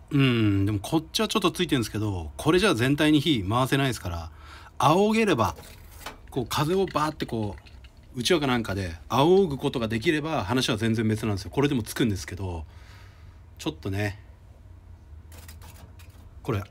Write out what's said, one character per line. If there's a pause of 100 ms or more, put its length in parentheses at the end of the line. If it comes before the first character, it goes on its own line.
う
ん。
で
も
こ
っ (100)
ち
は
ち
ょ
っ
と
つ
い
て
る
ん
で
す
け
ど、
こ
れ
じ
ゃ
全
体
に
火
回
せ
な
い
で
す
か
ら、 (460)
仰
げ
れ
ば、 (760)
こ
う
風
を
バ
ー
っ
て
こ (600)
う、
う
ち
わ
か
な
ん
か
で (100)
仰
ぐ
こ
と
が
で
き
れ
ば
話
は
全
然
別
な
ん
で
す
よ。
こ
れ
で
も
つ
く
ん
で
す
け
ど、 (960)
ち
ょ
っ
と
ね、 (2250)
こ
れ